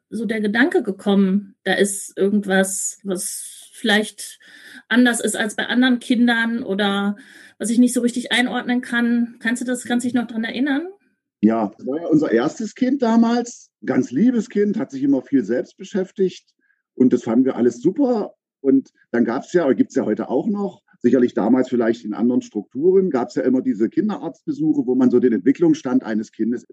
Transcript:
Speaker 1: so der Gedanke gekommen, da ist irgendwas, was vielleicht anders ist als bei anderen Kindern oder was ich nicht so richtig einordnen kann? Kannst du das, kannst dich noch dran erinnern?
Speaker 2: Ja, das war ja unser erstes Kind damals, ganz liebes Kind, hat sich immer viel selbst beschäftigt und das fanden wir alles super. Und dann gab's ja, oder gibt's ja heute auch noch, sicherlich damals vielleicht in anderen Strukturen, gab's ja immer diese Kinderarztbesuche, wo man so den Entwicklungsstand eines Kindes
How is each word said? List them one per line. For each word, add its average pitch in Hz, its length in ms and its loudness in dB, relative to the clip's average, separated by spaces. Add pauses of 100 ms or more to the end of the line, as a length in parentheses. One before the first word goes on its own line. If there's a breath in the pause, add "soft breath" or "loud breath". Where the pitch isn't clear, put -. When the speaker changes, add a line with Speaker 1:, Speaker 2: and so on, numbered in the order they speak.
(100)
Speaker 1:
so 220 160 -6
der 220 160 -4
Gedanke 240 400 2
gekommen, 196 720 0 (100)
da 190 80 0
ist - 420 -2
irgendwas, 190 880 0
was - 680 -10
vielleicht - 680 -4 (500 loud breath)
anders 233 300 2
ist 214 140 -2
als 220 220 -4
bei - 80 -6
anderen 247 340 2
Kindern 233 640 0
oder 202 540 -2 (420 loud breath)
was 214 120 -4
ich 233 80 2
nicht 247 160 4
so 247 80 -2
richtig 240 300 -4
einordnen 247 500 -2
kann? 240 560 -2
Kannst 247 240 -4
du 240 40 -8
das, 247 200 -6
kannst 240 180 -2
dich 247 80 -4
noch 240 140 -2
dran 226 180 -8
erinnern? 285 440 -4 (560)
Speaker 2:
Ja, 110 320 0
das - 100 -18
war 139 140 -6
ja 170 80 -8
unser - 240 2
erstes 165 420 -2
Kind 254 280 -2
damals, 233 680 0 (140)
ganz 127 260 -2
liebes 208 380 2
Kind, 208 300 0
hat 269 120 -6
sich - 120 -8
immer 135 180 2
viel 131 240 0
selbst - 320 -4
beschäftigt 190 800 -4 (400)
und 127 180 4
das 127 100 2
fanden 120 220 2
wir 127 120 -2
alles 120 260 0
super. 226 500 0 (300)
Und 135 300 2 (180)
dann 117 160 2
gab's 117 260 -4
ja, 170 140 2
oder 131 80 4
gibt's - 200 0
ja 113 120 0
heute 104 240 -2
auch 131 160 -2
noch, 202 340 -4 (200)
sicherlich 123 340 4
damals 123 340 2
vielleicht 117 340 0
in 107 120 -8
anderen 123 260 0
Strukturen, 180 680 0
gab's 127 240 -2
ja - 80 0
immer 131 180 2
diese 110 300 0
Kinderarztbesuche, 156 960 -2
wo 127 80 0
man 127 160 4
so 120 100 4
den 120 140 4
Entwicklungsstand 135 680 2
eines 110 300 -6
Kindes 110 400 -4